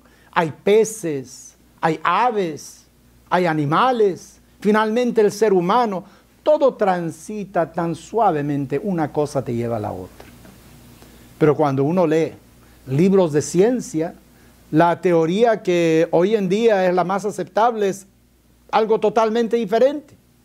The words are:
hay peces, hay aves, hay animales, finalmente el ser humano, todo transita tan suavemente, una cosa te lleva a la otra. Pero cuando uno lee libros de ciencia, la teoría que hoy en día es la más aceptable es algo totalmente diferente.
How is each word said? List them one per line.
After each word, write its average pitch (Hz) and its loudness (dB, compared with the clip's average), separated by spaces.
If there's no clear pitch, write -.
hay 165 -2
peces, 185 -2
hay 160 -2
aves, 190 -2
hay 175 0
animales, 175 0
finalmente 220 0
el 208 4
ser 208 0
humano, 190 0
todo 302 4
transita 180 -4
tan 170 -4
suavemente, 147 -2
una 170 -4
cosa 143 -4
te 127 -8
lleva 117 -4
a - -4
la 104 -6
otra. 92 -14
Pero 147 2
cuando 139 0
uno 175 0
lee 156 -2
libros 175 2
de 147 0
ciencia, 175 -2
la 165 2
teoría 185 2
que 165 2
hoy 185 2
en 196 0
día 202 2
es 180 0
la 180 0
más 185 -4
aceptable 208 -2
es 190 -10
algo 214 2
totalmente 220 0
diferente. 233 0